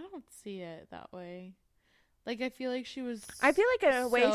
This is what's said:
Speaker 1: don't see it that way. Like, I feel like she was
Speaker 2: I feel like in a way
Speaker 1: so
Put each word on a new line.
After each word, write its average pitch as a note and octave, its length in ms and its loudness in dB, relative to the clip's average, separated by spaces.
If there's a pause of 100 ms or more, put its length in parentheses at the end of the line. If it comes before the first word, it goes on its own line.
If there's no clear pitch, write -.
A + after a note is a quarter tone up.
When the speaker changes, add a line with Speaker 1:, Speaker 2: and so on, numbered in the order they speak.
(120)
Speaker 1:
don't E4 140 -14 (180)
see G3 160 -10
it E3 320 -12
that - 220 -16
way. F3+ 400 -14 (720)
Like, A3+ 160 -6
I B3+ 80 -2
feel B3+ 220 -6
like B3+ 140 -4
she - 160 -12
was A#3+ 240 -8 (160)
Speaker 2:
I C#4+ 120 6
feel G4 200 4
like G4 160 4
in B3+ 120 4
a B3+ 80 0
way A#3+ 140 4
Speaker 1:
so G#3+ 120 6